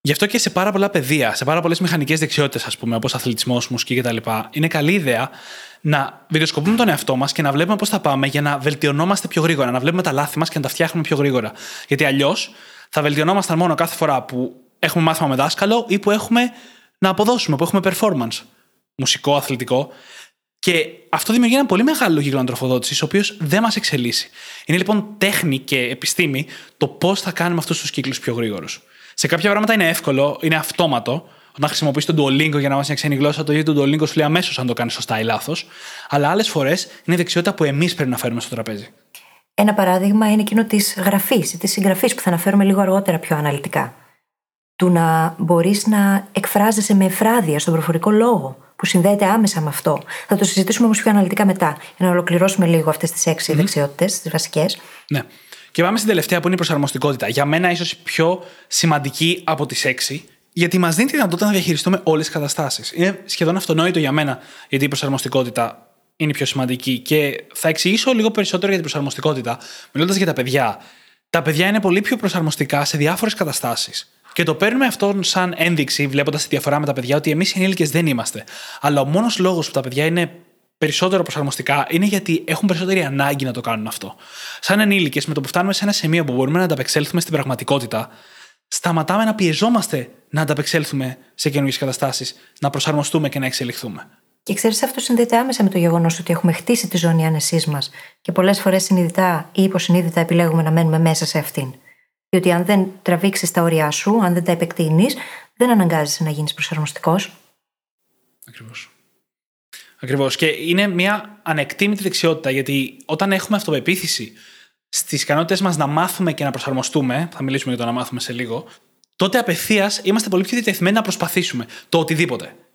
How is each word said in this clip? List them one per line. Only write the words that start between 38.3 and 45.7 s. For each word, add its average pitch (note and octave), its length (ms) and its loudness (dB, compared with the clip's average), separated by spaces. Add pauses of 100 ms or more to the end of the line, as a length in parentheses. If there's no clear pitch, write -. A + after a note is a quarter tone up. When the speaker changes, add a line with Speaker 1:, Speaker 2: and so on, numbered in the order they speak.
Speaker 1:
στο - 140 -10
τραπέζι. A2 340 -8 (680)
Speaker 2:
Ένα G#3 200 2
παράδειγμα G3+ 580 4
είναι G#3+ 80 4
εκείνο G#3+ 240 2
της G#3+ 340 0
γραφής G3 540 2
ή F3 60 -10
της G3+ 120 -4
συγγραφής, G3 440 2
που - 60 -8
θα - 80 0
αναφέρουμε G3 360 4
λίγο G3 160 4
αργότερα F#3+ 380 2
πιο D#3+ 180 -2
αναλυτικά. C#3+ 580 -2 (840)
Του F3+ 140 4
να E3+ 480 2
μπορείς F3 480 2